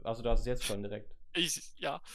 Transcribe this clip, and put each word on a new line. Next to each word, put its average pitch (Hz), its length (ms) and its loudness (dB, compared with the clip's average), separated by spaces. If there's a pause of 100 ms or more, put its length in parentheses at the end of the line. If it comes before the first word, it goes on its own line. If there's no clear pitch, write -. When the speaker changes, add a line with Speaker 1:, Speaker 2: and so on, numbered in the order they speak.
Speaker 1:
also 113 180 -2
du 117 80 0
hast 120 120 8
es - 40 0
jetzt - 200 0
schon 101 180 0
direkt. 104 300 -6 (220)
Speaker 2:
Ich, - 420 0
ja. 160 240 -2 (140)